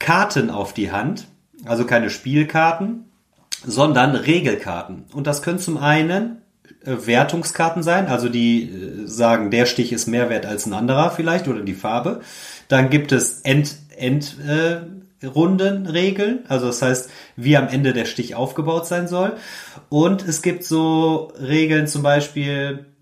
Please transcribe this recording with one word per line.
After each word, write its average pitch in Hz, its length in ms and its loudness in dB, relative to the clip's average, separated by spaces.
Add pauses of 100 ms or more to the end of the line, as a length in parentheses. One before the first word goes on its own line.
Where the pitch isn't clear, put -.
Karten 165 500 0
auf 98 240 -6
die 98 160 -4
Hand, 110 380 -4 (380)
also 117 180 0
keine 117 260 2
Spielkarten, 160 920 0 (600)
sondern 131 520 4
Regelkarten. 101 960 -2
Und 143 160 -6
das 147 140 -4
können 175 180 -2
zum 160 160 -4
einen, 160 600 2 (460)
äh, 131 120 -2 (100)
Wertungskarten 160 800 0
sein, 175 240 2
also 120 200 0
die, 117 360 2
äh, 92 420 -12
sagen, 113 460 2
der 120 140 4
Stich 120 260 0
ist 113 160 -4
mehr 117 220 0
wert 104 160 -2
als 104 200 -6
ein 104 60 -4
anderer 131 400 2
vielleicht 165 340 -2
oder 113 140 -2
die 98 140 -6
Farbe. 123 480 -4 (440)
Dann 131 240 4
gibt 147 220 2
es - 300 0
End-, 143 340 2 (200)
End-, 135 400 -4 (120)
äh, 165 300 0 (480)
Rundenregeln, 190 1200 0
also 123 200 0
das 120 120 -4
heißt, 127 300 0 (260)
wie 127 220 4
am 127 100 2
Ende 135 240 2
der 117 140 -2
Stich - 280 -6
aufgebaut 165 520 -2
sein 175 200 -2
soll. 185 300 -2 (540)
Und 185 360 4
es 160 140 -4
gibt 180 240 -2
so 160 720 2
Regeln, 156 480 2
zum 147 160 -4
Beispiel 143 840 0 (160)